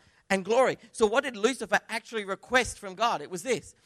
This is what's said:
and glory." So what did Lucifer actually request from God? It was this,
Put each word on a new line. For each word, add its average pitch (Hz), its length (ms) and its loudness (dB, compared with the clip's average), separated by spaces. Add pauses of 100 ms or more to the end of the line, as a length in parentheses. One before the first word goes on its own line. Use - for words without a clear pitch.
(300)
and 190 140 0
glory." 220 340 2 (140)
So - 120 4
what 233 200 2
did 247 120 -6
Lucifer 214 520 0
actually 220 360 -8
request 214 540 -2
from 190 160 -12
God? 202 260 0
It - 100 -12
was 175 120 -10
this, 226 320 -4 (120)